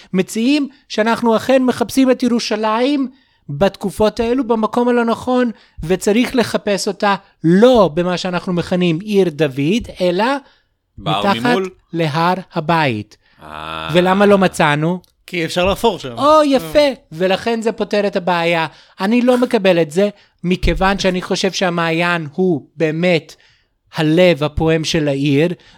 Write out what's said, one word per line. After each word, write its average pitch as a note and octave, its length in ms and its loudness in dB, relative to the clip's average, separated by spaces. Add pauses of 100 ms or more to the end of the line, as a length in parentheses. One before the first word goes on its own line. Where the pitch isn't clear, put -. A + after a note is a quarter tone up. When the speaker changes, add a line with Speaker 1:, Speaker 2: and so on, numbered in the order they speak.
(140)
Speaker 1:
מציעים A#3 540 0 (220)
שאנחנו A3 460 0
אכן B3+ 280 2
מחפשים B3+ 480 2
את B3+ 120 0
ירושלים A#3 840 0 (420)
בתקופות G3 680 -2
האלו, A#3+ 280 -2
במקום A3+ 400 0
הלא A#3+ 180 2
נכון, B3 460 -2 (320)
וצריך G3 520 0
לחפש G3+ 520 -2
אותה G3+ 280 0 (280)
לא G3 500 6
במה F3 240 -2
שאנחנו F3+ 360 -4
מכנים F3 460 0
עיר G3 300 0
דוד, D3 580 -2 (140)
אלא F3+ 240 0 (720)
Speaker 2:
בהר G2+ 220 -4
Speaker 1:
מתחת G3+ 160 0
Speaker 2:
ממול? A3+ 340 0 (240)
Speaker 1:
להר E3 420 0 (180)
הבית. D3+ 640 -2 (260)
Speaker 2:
אה. D#2 500 -10
Speaker 1:
ולמה F#3 320 4
לא G3+ 120 6
מצאנו? E3+ 600 0 (320)
Speaker 3:
כי E3+ 140 -4
אפשר F3 200 -2
לחפור G3 340 0
שם. B2+ 180 -10
Speaker 1:
או, D4+ 260 4
יפה, C#4 460 2 (220)
ולכן F#3+ 500 -2
זה A3 100 -2
פותר G#3 360 -2
את G3 80 -4
הבעיה. E3+ 520 0 (320)
אני A#3+ 220 2
לא B3 160 4
מקבל G3 440 2
את D#3 100 -2
זה, G3 180 0 (340)
מכיוון F#3 560 0
שאני F#3 220 -2
חושב F#3 300 -4
שהמעיין E3+ 800 -2
הוא F3+ 420 -2
באמת D#3+ 600 -2 (600)
הלב D#3+ 480 4
הפועם D#3+ 400 0
של D3+ 240 -2
העיר, C#3+ 460 0 (240)